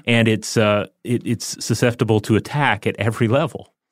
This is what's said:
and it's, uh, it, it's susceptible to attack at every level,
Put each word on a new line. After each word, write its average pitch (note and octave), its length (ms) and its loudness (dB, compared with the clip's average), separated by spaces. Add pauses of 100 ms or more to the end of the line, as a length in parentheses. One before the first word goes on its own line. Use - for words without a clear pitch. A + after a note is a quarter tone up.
and A#2 220 4
it's, - 280 -2
uh, G#2 300 2 (160)
it, A#2 240 -4
it's - 380 -6
susceptible A#2 560 2
to G#2+ 160 2
attack B2+ 500 0
at G#2+ 100 -2
every A2+ 300 0
level, C#3 480 -2 (180)